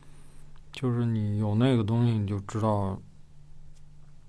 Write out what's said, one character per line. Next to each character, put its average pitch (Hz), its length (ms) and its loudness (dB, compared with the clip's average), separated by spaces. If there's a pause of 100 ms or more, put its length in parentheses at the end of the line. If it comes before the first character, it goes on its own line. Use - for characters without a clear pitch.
(720)
就 127 220 0
是 120 120 2
你 107 340 2
有 107 180 2
那 127 200 6
个 113 60 4
东 113 240 4
西， 117 60 4
你 107 120 2
就 98 160 0
知 101 200 -4
道， 101 360 2 (1300)